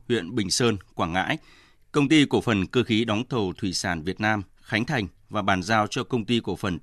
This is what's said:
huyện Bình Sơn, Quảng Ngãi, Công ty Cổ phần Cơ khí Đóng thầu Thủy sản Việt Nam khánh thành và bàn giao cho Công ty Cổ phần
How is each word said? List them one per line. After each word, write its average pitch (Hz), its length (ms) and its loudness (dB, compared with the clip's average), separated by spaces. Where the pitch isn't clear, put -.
huyện 110 260 -2
Bình 95 160 -2
Sơn, 113 260 2
Quảng 87 180 -2
Ngãi, 92 260 -2
Công 143 160 4
ty 151 220 6
Cổ 110 100 4
phần 101 260 0
Cơ 120 180 0
khí 113 200 2
Đóng 110 240 -2
thầu 101 300 -2
Thủy 95 140 -4
sản 85 300 -4
Việt 90 180 -6
Nam 107 220 0
khánh 110 220 -2
thành 120 220 -2
và 104 140 -4
bàn 95 200 2
giao 107 240 2
cho 120 180 -6
Công 117 200 -4
ty 117 200 2
Cổ 92 120 -4
phần 90 260 -4